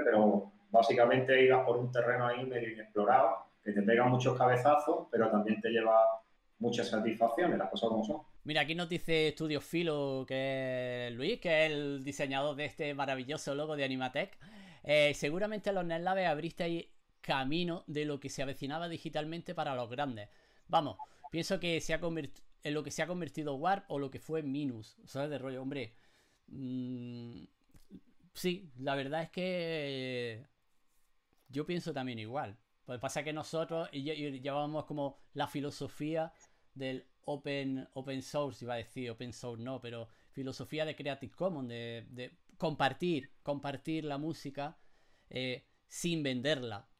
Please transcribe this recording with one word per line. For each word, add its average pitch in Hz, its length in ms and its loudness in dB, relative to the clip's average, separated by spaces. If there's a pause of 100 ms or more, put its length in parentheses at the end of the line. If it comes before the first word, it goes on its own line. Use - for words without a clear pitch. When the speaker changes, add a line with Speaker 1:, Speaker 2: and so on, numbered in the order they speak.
Speaker 1:
pero 107 480 6 (200)
básicamente 127 760 8
ibas 131 200 8
por 120 120 4
un 123 140 0
terreno 120 360 2
ahí 120 180 -2
medio 117 260 -4
inexplorado, 107 760 4 (180)
que 107 80 -2
te 101 120 2
pega 117 220 6
muchos 127 320 4
cabezazos, 147 760 4
pero 113 180 4
también 104 320 2
te 113 80 0
lleva 113 300 6 (600)
muchas - 300 0
satisfacciones, 113 680 2
las - 120 0
cosas 117 200 0
como 110 140 2
son. - 140 -2 (280)
Speaker 2:
Mira, 151 160 2
aquí 151 140 0
nos 170 140 -2
dice 160 400 2
Estudio 151 320 -2
Filo, 143 640 0
que 127 800 -2
es 120 80 -6
Luis, 170 240 -2
que 160 260 4
es 156 60 2
el 143 320 -2
diseñador 139 520 -2
de 147 100 -4
este 147 280 -4
maravilloso 135 640 -4
logo 151 200 -2
de 139 100 0
Animatec. 131 520 -2 (460)
Eh, 147 320 6
"Seguramente 202 560 -2
los 185 140 2
netlabs 180 400 0
abristeis 165 640 -2 (340)
camino 156 680 0
de 151 180 -4
lo 143 140 -4
que 131 100 -10
se 139 140 -6
avecinaba 139 460 -6
digitalmente 160 680 -6
para 151 200 -2
los 120 140 -4
grandes. 123 400 -4 (380)
Vamos, 151 300 2 (340)
pienso 165 280 -2
que 170 200 0
se 160 140 -2
ha 160 80 -2
convert-, 165 400 -4 (220)
en 147 100 -2
lo 151 100 0
que 147 80 -8
se - 100 -4
ha 156 60 0
convertido 160 480 -4
Warp 185 340 0
o 147 80 -4
lo 139 140 -4
que 117 80 -12
fue 156 240 -4
Minus". 135 600 -4
¿Sabes? 139 240 -4
De 147 100 -4
rollo, 131 220 -6
hombre. 131 320 -6 (540)
Mm, 123 960 -8 (880)
sí, 180 460 -4
la 139 160 0
verdad 139 280 -4
es 165 60 -10
que 139 1160 -4 (1040)
yo 139 160 -4
pienso 175 280 -4
también 127 260 -4
igual. 110 380 -6 (280)
Pues 123 140 -8
pasa - 240 -6
que 151 100 -4
nosotros 165 580 -4
y 139 120 -6
lle-, 156 140 -4
y 143 240 -6
llevábamos 147 440 -2
como 143 340 -4 (140)
la 143 140 -2
filosofía 151 840 -4 (400)
del 131 320 -6 (200)
open, 135 680 -4
open 135 280 -6
source, 131 440 -4
iba 120 80 -4
a 120 40 -4
decir 120 340 -6
open 123 200 -10
source 120 320 -8
no, 127 160 -6
pero 117 280 -10 (240)
filosofía 135 540 -6
de 156 100 -6
Creative 139 400 -8
Commons, 156 340 -4
de, 117 400 -8
de 123 220 -12 (260)
compartir, 151 720 0 (140)
compartir 143 600 -4
la 151 140 -4
música, 147 600 -6 (520)
eh, 127 340 -4 (240)
sin 165 360 -2
venderla, 127 640 -2 (120)